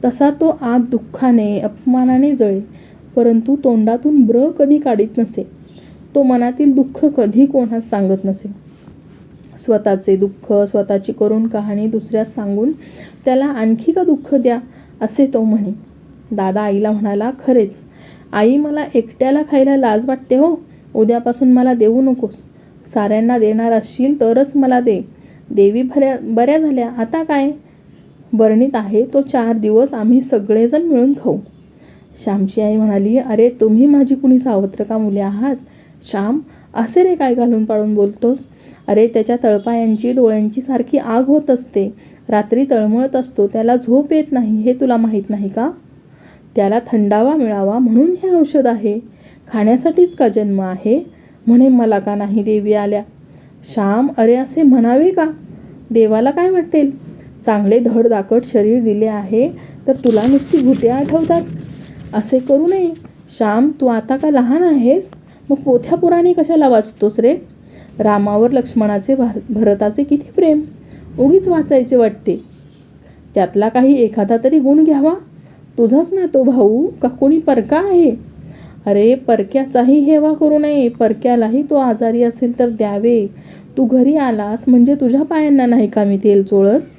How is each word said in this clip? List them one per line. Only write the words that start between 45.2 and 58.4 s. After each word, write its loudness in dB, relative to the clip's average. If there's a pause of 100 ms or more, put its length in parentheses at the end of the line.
नाही -6
का? -4 (840)
त्याला 0 (140)
थंडावा 2
मिळावा -2
म्हणून 2 (120)
हे -2
औषध 2
आहे. -2 (540)
खाण्यासाठीच 2
का 0
जन्म -2
आहे?" -2 (460)
म्हणे, 6
"मला 2
का -4
नाही -2
देवी 0
आल्या?" -2 (680)
श्याम, 0
अरे, 4
असे -2
म्हणावे 4
का? 0 (640)
देवाला 2
काय 0
वाटेल? -2 (380)
चांगले 2
धडधाकट 0